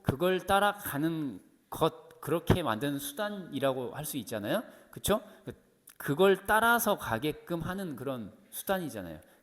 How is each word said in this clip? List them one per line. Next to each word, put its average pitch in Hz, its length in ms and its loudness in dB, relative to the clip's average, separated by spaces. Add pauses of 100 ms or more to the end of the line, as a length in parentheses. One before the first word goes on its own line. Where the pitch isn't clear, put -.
그걸 180 460 2
따라가는 160 920 0 (300)
것, - 520 -2
그렇게 165 420 2
만드는 139 360 -2
수단이라고 139 960 -4
할 147 100 -8
수 147 120 -6
있잖아요. 117 460 -2 (280)
그쵸? 202 300 0 (760)
그걸 190 480 4
따라서 226 520 4
가게끔 151 640 -4
하는 180 340 -6
그런 123 380 -8 (160)
수단이잖아요. 113 720 -4 (240)